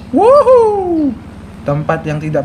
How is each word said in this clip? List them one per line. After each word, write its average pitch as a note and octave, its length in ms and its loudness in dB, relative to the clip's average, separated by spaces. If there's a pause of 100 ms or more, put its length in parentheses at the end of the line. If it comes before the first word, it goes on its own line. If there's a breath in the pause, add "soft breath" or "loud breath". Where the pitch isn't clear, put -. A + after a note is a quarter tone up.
(120)
Wuhu! G#4 1040 2 (480)
Tempat D#3 400 -4
yang D3+ 160 -6
tidak D3+ 240 -4